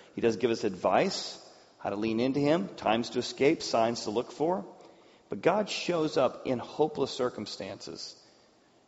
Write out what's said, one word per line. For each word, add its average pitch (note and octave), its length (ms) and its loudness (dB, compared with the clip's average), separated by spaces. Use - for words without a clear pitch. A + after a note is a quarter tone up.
He G2+ 60 -4
does A2+ 160 4
give A#2+ 140 2
us A2+ 120 0
advice, G2+ 760 2
how - 100 -6
to G2 80 -4
lean A2 240 0
into C3+ 180 2
him, D3 380 2
times A2+ 340 2
to - 80 -2
escape, C3+ 420 2
signs A#2 440 0
to A2 40 -2
look A2 220 -2
for. F3+ 340 -2
But G2+ 120 -6
God G3+ 280 2
shows D#3+ 480 0
up B2+ 300 2
in D#3+ 120 0
hopeless D3+ 520 -2
circumstances. - 1040 -6